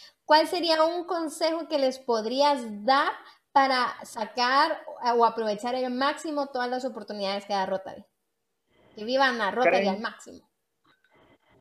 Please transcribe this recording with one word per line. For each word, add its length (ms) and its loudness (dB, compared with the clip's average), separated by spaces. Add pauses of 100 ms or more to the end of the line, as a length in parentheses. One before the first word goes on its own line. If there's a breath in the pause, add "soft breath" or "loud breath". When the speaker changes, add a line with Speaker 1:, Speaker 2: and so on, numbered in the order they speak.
(260 soft breath)
Speaker 1:
¿Cuál 200 6
sería 380 2
un 200 0
consejo 640 -2
que 100 -2
les 200 0
podrías 840 0
dar 260 2 (400 soft breath)
para 540 2
sacar 800 0 (320)
o 80 6
aprovechar 500 0
el 160 -4
máximo 580 -2
todas 220 -4
las 140 -4
oportunidades 640 -6
que 80 -4
da 120 0
Rotary? 380 -6 (880)
Que 100 -12
vivan 360 2
a 100 0
Rotary 280 4
Speaker 2:
Creen 160 2
Speaker 1:
al 60 -6
máximo. 500 -12 (1120)